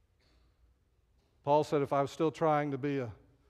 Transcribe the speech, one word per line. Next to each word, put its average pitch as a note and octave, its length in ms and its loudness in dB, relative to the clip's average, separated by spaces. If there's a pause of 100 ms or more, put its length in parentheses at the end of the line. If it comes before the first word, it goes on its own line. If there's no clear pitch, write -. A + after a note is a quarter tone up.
(1400)
Paul D3 200 4
said, D3 180 0
"If C#3 100 -4
I C#3+ 80 4
was C3+ 100 0
still D#3+ 200 0
trying D3+ 400 0
to C#3 80 -4
be C#3 200 -4
a A#2+ 120 -6 (400)